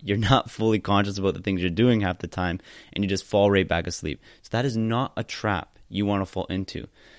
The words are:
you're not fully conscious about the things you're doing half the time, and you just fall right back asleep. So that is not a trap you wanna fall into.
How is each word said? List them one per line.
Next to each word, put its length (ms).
you're 140
not 340
fully 300
conscious 380
about 160
the 60
things 200
you're 100
doing 300
half 180
the 80
time, 320
and 120
you 40
just 160
fall 260
right 180
back 180
asleep. 340
So 80
that 140
is 120
not 400
a 60
trap 560
you 160
wanna 220
fall 200
into. 420